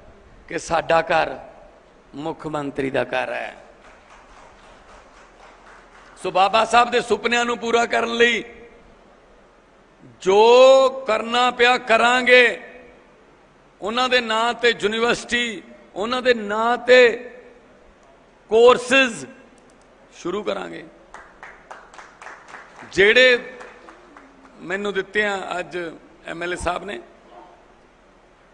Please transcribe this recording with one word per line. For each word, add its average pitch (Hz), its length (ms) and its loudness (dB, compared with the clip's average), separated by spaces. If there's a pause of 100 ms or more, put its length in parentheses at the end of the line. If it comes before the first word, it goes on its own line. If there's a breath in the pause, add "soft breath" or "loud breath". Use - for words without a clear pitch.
(480)
ਕਿ 165 120 -10
ਸਾਡਾ 160 420 -2
ਘਰ 151 360 -2 (800)
ਮੁੱਖ 151 320 -10
ਮੰਤਰੀ 139 420 -6
ਦਾ 131 140 -4
ਘਰ 123 300 -6
ਹੈ। 113 220 -12 (2750)
ਸੋ 185 80 -6
ਬਾਬਾ 202 340 2
ਸਾਹਿਬ 240 260 2
ਦੇ 240 100 0
ਸੁਪਨਿਆਂ 240 440 -2
ਨੂੰ 240 120 -4
ਪੂਰਾ 233 280 -2
ਕਰਨ 233 300 -2
ਲਈ 233 280 0 (1800)
ਜੋ 254 680 6 (180)
ਕਰਨਾ 233 440 0
ਪਿਆ 247 260 2
ਕਰਾਂਗੇ। 247 920 2 (1120)
ਉਹਨਾਂ 254 280 -2
ਦੇ 247 120 2
ਨਾਂ 226 320 -2
ਤੇ 233 280 0
ਯੂਨੀਵਰਸਿਟੀ, 226 800 -2 (340)
ਉਹਨਾਂ 240 260 -4
ਦੇ 240 120 2
ਨਾਂ 220 440 -4
ਤੇ 247 220 4 (1500)
ਕੋਰਸਿਸ 240 720 2 (960)
ਸ਼ੁਰੂ 190 240 -8
ਕਰਾਂਗੇ। 180 400 -10 (2000)
ਜਿਹੜੇ 240 480 4 (1200)
ਮੈਨੂੰ 190 320 -6
ਦਿੱਤੇ 196 320 -4
ਆ 185 340 -6
ਅੱਜ 180 180 -10 (500)
ਐਮ 165 160 -10
ਐਲ 175 100 -6
ਏ - 20 -8
ਸਾਹਿਬ 175 300 -6
ਨੇ। 202 140 -12 (1500)